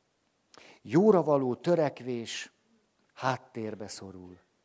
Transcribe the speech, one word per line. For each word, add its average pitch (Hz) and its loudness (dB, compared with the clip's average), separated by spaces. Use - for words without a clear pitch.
Jóra 175 4
való 139 2
törekvés 127 -2
háttérbe 110 -6
szorul. 92 -14